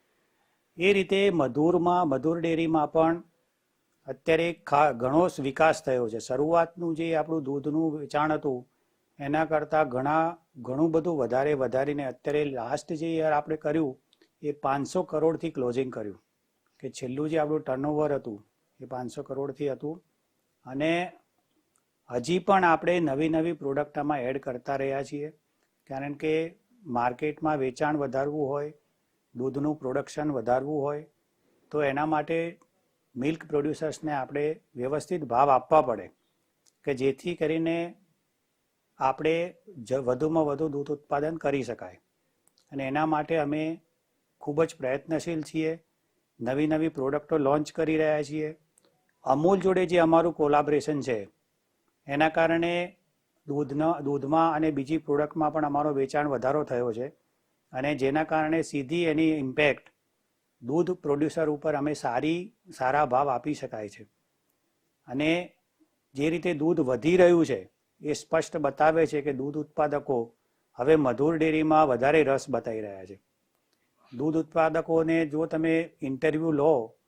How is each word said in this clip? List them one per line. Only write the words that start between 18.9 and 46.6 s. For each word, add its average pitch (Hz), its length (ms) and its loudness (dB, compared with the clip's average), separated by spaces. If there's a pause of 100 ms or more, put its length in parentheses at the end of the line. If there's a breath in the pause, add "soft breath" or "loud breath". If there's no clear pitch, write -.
કરોડથી 139 480 -6
હતું. 147 320 -8 (600)
અને 160 460 -2 (1000)
હજી 123 280 -2
પણ 190 240 4
આપણે 175 360 4
નવી 156 300 0
નવી 160 240 0
પ્રોડક્ટ 147 460 -4
આમાં 143 220 -2
એડ 131 160 -2
કરતા 135 380 -6
રહ્યા 135 280 -2
છીએ, 147 260 -10 (600)
કારણ 139 240 -8
કે 160 420 -2 (300)
માર્કેટમાં 147 720 -2
વેચાણ 143 400 -2
વધારવું 139 500 -2
હોય, 147 260 -4 (600)
દૂધનું 139 400 -2
પ્રોડક્શન 143 560 -6
વધારવું 131 500 0
હોય, 147 240 -4 (640)
તો 151 120 0
એના 139 220 0
માટે 165 540 -2 (560)
મિલ્ક 151 300 -4
પ્રોડ્યુસર્સને 151 680 -4
આપણે 147 460 -4 (160)
વ્યવસ્થિત 147 480 -4
ભાવ 131 260 4
આપવા 139 320 6
પડે, 107 300 -2 (720)
કે 143 100 -2
જેથી 135 420 -2
કરીને 165 580 -2 (1040)
આપણે 160 580 0 (220)
જ-, 120 160 -8
વધુમાં 139 520 0
વધુ 147 220 -2
દૂધ 143 240 -4
ઉત્પાદન 151 460 -4
કરી 139 260 0
શકાય. 101 380 -12 (680)
અને 135 160 -6
એના 147 180 0
માટે 156 320 0
અમે 156 440 -2 (580)
ખૂબ 147 240 0
જ 160 120 -4
પ્રયત્નશીલ 147 680 -4
છીએ, 160 380 -4 (640)
નવી 135 260 0